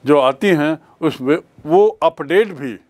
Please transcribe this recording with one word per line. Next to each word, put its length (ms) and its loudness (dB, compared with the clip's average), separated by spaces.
जो 160 4
आती 300 0
हैं 280 0
उसमें 360 -2
वो 220 2
अपडेट 500 -2
भी 240 -12